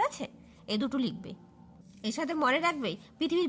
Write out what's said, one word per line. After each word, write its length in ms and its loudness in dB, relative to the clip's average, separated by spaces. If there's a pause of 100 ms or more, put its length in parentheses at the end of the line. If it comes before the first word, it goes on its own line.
আছে, 180 -4 (480)
এই 100 0
দুটো 160 -2
লিখবে। 320 -4 (760)
এর 120 -2
সাথে 140 -2 (120)
মনে 220 6
রাখবে, 240 0 (280)
পৃথিবীর 300 2